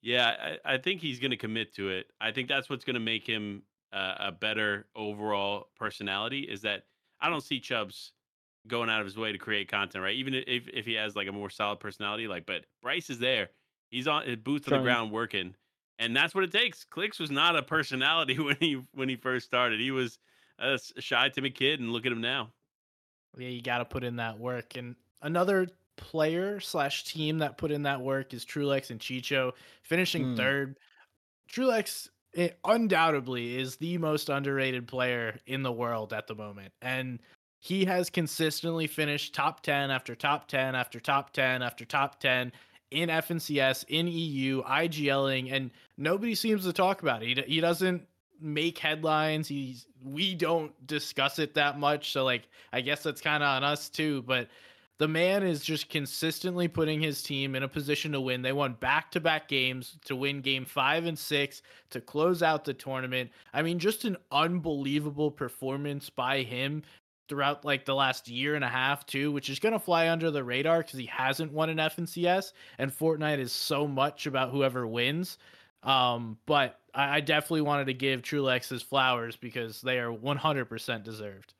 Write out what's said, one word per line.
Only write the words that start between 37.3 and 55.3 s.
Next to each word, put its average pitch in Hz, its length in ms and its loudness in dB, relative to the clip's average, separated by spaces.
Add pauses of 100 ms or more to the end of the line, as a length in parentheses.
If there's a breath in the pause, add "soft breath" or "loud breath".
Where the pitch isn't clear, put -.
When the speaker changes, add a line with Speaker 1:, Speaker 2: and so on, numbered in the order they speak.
Speaker 3:
he 190 260 0
has 180 260 2
consistently 165 720 0
finished 147 480 -2
top 156 280 0
ten 143 280 0
after 127 260 -2
top 143 320 0
ten 131 280 0
after 123 240 -2
top 139 340 0
ten 127 300 2
after 120 200 -6
top 139 360 0
ten 127 320 2 (400 loud breath)
in 165 180 0
F 160 220 0
N 170 80 0
C 147 200 0
S, 131 300 4
in 165 180 2
E 175 40 0
U, 135 540 0
I 151 220 2
G 151 220 0
L 139 180 4
ing, 131 220 0
and 131 220 -2 (260 soft breath)
nobody 196 380 0
seems 214 280 2
to 185 80 0
talk 190 300 2
about 120 220 0
it. 117 40 -4
He 123 60 2
d-, 135 140 0
he 160 120 2
doesn't 175 480 2 (320)
make 156 380 -2
headlines. 156 720 2
He's, 131 400 -6 (180)
we 170 300 -2
don't 160 360 0 (140)
discuss 139 540 -2
it 147 160 0
that 143 240 2
much. 147 320 2
So, 135 120 2
like, 123 240 0 (240 loud breath)
I 123 100 0
guess 143 200 0
that's 151 180 -4
kinda 151 280 2
on 135 160 2
us 147 260 0
too, 151 320 0
but 123 260 0 (520 loud breath)
the 151 80 4
man 180 360 4